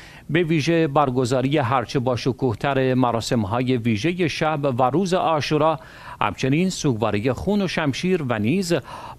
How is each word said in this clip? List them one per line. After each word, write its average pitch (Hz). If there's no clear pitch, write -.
به 160
ویژه 165
برگزاری 135
هرچه 127
با 123
شکوه‌تر 131
مراسم‌های 120
ویژهٔ 120
شب 156
و 127
روز 175
عاشورا، 156
همچنین 139
سوگواری 110
خون 202
و 185
شمشیر 165
و 117
نیز 170